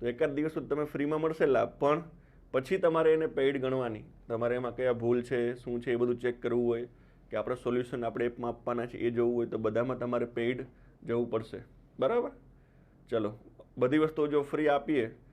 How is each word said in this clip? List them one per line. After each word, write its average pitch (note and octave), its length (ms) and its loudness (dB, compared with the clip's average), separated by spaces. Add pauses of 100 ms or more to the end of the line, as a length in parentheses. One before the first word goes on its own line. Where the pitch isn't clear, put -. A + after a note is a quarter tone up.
તો A#2 60 -4
એકાદ C#3 280 0
દિવસ D3+ 180 -2
તો D#3+ 80 -6
તમે D3 240 -2
ફ્રીમાં D3 360 -2
મળશે D#3+ 260 2
લાભ, A2+ 220 4 (100)
પણ D3 240 2 (500)
પછી C3+ 260 0
તમારે D#3+ 340 4
એને D#3+ 140 2
પેઇડ C#3 340 0
ગણવાની. B2+ 420 -2 (260)
તમારે A#2+ 260 0
એમાં B2 220 -4
કયા B2+ 160 2
ભૂલ A#2+ 300 2
છે, A#2+ 320 0
શું A#2+ 260 -6
છે, B2 120 -2
એ A#2+ 40 2
બધું B2 240 0
ચેક A#2+ 220 -2
કરવું A#2+ 240 0
હોય A#2+ 220 0 (420)
કે A2+ 60 -6
આપણે G#2+ 180 -2
સોલ્યુશન B2 500 -2
આપણે A2+ 200 -2
એપમાં A#2+ 260 -4
આપવાના A#2+ 360 -4
છે, - 120 -12
એ A#2+ 120 0
જોવું A#2+ 240 2
હોય A#2 120 0
તો A2+ 120 -4
બધામાં A#2 400 0
તમારે B2 280 -2
પેઇડ B2 400 -2 (400)
જવું A#2+ 240 0
પડશે. A2 320 -4 (360)
બરાબર? A#3 320 0 (800)
ચલો, A2 280 -2 (400)
બધી B2+ 200 4
વસ્તુઓ D#3 280 2
જો D3 160 2
ફ્રી D3+ 260 0
આપીએ C#3 380 2 (260)